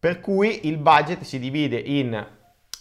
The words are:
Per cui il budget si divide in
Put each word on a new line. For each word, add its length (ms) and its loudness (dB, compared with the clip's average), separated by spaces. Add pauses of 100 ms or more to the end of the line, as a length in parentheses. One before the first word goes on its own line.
Per 160 0
cui 460 0
il 100 -2
budget 460 4
si 160 -8
divide 400 -2
in 480 -2 (540)